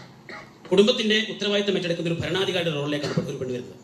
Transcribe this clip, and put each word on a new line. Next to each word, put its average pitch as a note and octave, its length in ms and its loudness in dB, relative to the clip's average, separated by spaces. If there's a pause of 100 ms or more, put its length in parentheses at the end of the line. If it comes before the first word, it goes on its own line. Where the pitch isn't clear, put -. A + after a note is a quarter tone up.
(720)
കുടുംബത്തിന്റെ G#3+ 580 6
ഉത്തരവാദിത്തം G3+ 460 0
ഏറ്റെടുക്കുന്ന E3+ 360 -2
ഒരു E3 100 -2
ഭരണാധികാരിയുടെ E3+ 560 0
റോളിലേക്കാണ് C#3+ 360 -2
ഒരു C#3 240 -2
പെണ്ണ് B2+ 180 -6
വരുന്നത്. - 280 -10